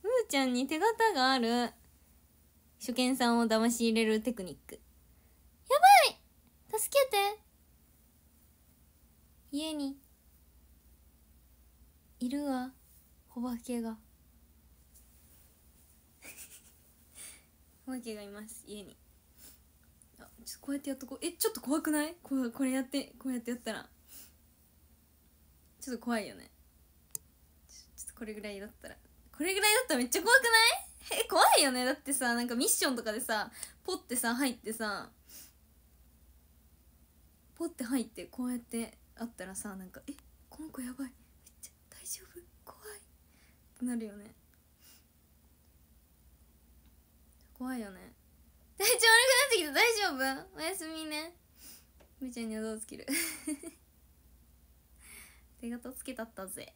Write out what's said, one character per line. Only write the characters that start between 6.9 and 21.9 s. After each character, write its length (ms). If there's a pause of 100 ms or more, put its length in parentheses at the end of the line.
け 140
て。 300 (2000)
家 220
に 240 (2250)
い 100
る 160
わ、 260 (640)
お 60
化 160
け 240
が。 160 (2250)
<laughs> 1700
お 40
化 80
け 140
が 80
い 60
ま 200
す、 200
家 160
に。 120 (1200)
あ、 100 (160)
ち 100
ょ 20
っ 20
と 60
こ 80
う 20
や 40
っ 40
て 80
や 40
っ 40
と 80
こ 80
う。 100
え、 60
ち 160
ょ 20
っ 40
と 80
怖 200
く 80
な 180